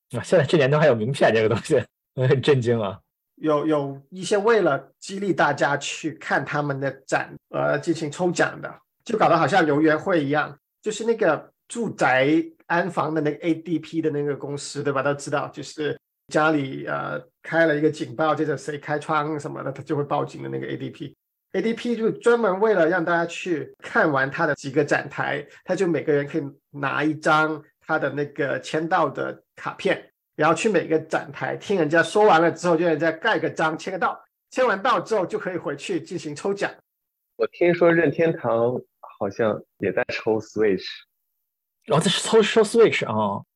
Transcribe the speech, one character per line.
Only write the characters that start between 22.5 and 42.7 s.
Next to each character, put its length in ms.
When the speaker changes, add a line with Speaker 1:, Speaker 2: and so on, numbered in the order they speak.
Speaker 2:
为 140
了 140
让 180
大 100
家 80
去 480
看 280
完 200
他 160
的 80
几 160
个 120
展 240
台， 380
他 120
就 120
每 140
个 100
人 140
可 140
以 40
拿 320
一 100
张 500
他 180
的 100
那 160
个 340
签 300
到 200
的 340
卡 200
片， 360
然 140
后 40
去 160
每 180
个 120
展 320
台 240
听 240
人 100
家 140
说 220
完 160
了 100
之 160
后， 80
就 100
人 140
家 120
盖 280
个 100
章， 280
签 140
个 60
到， 240
签 160
完 140
到 180
之 160
后 100
就 140
可 140
以 40
回 180
去 240
进 200
行 160
抽 180
奖。 160
Speaker 3:
我 100
听 260
说 180
任 200
天 240
堂 380
好 100
像 300
也 120
在 180
抽 300
Switch。 460
Speaker 1:
哦， 120
这 100
是 180
抽， 160
抽 180
Switch 460